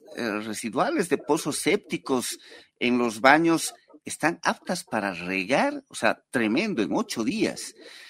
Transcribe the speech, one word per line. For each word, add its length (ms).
eh, 240
residuales 680
de 100
pozos 400
sépticos 800
en 200
los 220
baños 540
están 380
aptas 420
para 280
regar, 760
o 60
sea, 360
tremendo, 520
en 100
ocho 320
días. 500